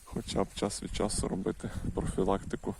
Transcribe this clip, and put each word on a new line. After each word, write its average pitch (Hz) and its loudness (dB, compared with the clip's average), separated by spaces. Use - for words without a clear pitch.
хоча - 0
б - -6
час - 0
від - -4
часу - 2
робити - -2
профілактику - 2